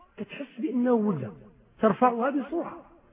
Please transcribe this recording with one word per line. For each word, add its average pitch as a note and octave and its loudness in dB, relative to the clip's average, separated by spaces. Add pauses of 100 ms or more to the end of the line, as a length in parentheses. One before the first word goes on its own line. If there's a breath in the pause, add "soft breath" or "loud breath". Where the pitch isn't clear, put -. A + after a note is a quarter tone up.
(160)
كتحس - -12 (120)
بأنه B3 0
ولد، G#3 0 (500)
ترفعها A#3+ 4
بسرعة D4 -4 (360)